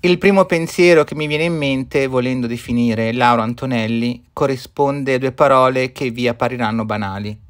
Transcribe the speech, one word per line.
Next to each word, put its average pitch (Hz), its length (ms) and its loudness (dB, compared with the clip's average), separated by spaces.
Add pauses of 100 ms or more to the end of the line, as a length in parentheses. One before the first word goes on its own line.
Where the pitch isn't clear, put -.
Il 180 180 2
primo 196 260 4
pensiero 170 580 4
che 147 120 -6
mi 151 100 -4
viene 151 200 -2
in 170 120 -2
mente, 135 480 -2
volendo 127 400 -2
definire 117 680 -2
Laura 120 300 2
Antonelli, 120 920 -4
corrisponde 139 800 -2
a - 20 0
due 131 140 -2
parole 131 640 2
che 131 180 -6
vi 123 160 -2
appariranno 120 580 -2
banali. 104 500 -6 (140)